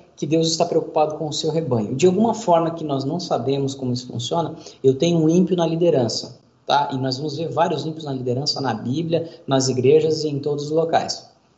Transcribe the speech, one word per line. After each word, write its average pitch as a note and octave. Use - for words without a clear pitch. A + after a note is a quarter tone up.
que -
Deus D#3+
está E3
preocupado D#3
com D#3
o C#3
seu D#3+
rebanho. B2
De D#3
alguma G#3+
forma E3
que -
nós C3+
não D#3
sabemos C3+
como B2+
isso B2
funciona, E3
eu G3+
tenho E3+
um D#3
ímpio F3
na E3
liderança, D#3+
tá? C#3
E C3+
nós B2+
vamos C#3+
ver D#3+
vários D3+
ímpios D#3+
na C#3
liderança, B2+
na B2+
Bíblia, D3+
nas C3
igrejas D3+
e D#3
em C#3
todos C#3+
os D3
locais. D#3